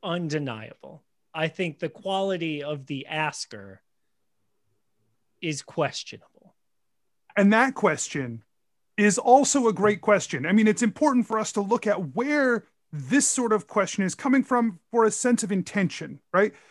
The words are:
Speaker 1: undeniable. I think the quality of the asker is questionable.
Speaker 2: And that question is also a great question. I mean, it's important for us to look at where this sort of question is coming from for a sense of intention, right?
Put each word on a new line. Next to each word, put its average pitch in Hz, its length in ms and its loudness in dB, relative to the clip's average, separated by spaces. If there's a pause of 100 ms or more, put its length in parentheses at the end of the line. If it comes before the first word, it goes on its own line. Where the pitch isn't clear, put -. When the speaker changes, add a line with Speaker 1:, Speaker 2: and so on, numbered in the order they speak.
Speaker 1:
undeniable. 151 1000 -8 (300)
I 160 160 -2
think 165 300 -6
the 165 100 -4
quality 180 760 -4
of 143 220 -8
the 135 220 -10
asker 113 760 -8 (1600)
is 156 200 -6
questionable. - 920 -8 (840)
Speaker 2:
And 202 160 6
that 254 220 4
question 135 680 -4 (560)
is 208 220 4
also 254 480 4
a 214 60 2
great 202 280 0
question. 175 460 0
I 185 60 2
mean, 220 140 6
it's 214 140 2
important 247 460 2
for 220 100 -2
us 220 140 -4
to 208 100 -4
look 214 240 -2
at 180 300 -2
where 262 500 0 (260)
this 156 380 0
sort 233 240 0
of 208 140 -2
question 196 360 0
is 185 120 -2
coming 269 280 2
from 233 360 0 (100)
for 233 160 4
a 214 60 4
sense 247 320 0
of 196 80 -4
intention, 185 680 -4 (140)
right? 202 180 4 (200)